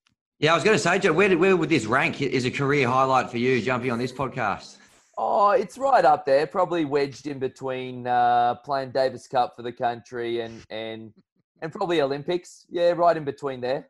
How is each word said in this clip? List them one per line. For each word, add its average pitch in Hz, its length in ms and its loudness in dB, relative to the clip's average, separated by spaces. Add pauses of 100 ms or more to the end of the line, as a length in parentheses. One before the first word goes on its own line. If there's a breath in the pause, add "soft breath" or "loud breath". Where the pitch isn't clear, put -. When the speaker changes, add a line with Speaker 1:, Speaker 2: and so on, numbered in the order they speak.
(400)
Speaker 1:
Yeah, 151 140 2
I - 20 6
was 160 80 0
gonna 202 160 4
say, 175 200 2
Joe, 185 120 2
where 180 160 4
did, 185 100 4
where 190 200 4
would 160 120 -2
this 139 160 2
rank 135 360 0
as 131 240 -2
a 127 60 0
career 139 360 0
highlight 131 420 2
for 120 80 -8
you, 123 240 2
jumping 117 300 -2
on 117 80 -4
this 123 140 -6
podcast? 123 640 -6 (400 soft breath)
Speaker 2:
Oh, 214 340 2
it's 202 260 0
right 247 280 2
up 151 200 4
there, 143 220 2
probably 175 380 -2
wedged 143 420 -4
in 143 120 -10
between, 127 680 -8
uh, 120 560 2
playing 135 280 -6
Davis 131 360 -2
Cup 123 300 -2
for 120 60 -14
the 120 100 -8
country 120 640 -4
and, 113 300 -10
and, 110 420 -12 (500)
and 160 120 -10
probably 170 280 -2
Olympics. 143 680 -4
Yeah, 175 220 2
right 170 260 2
in 156 80 -8
between 135 340 -6
there, 127 300 -4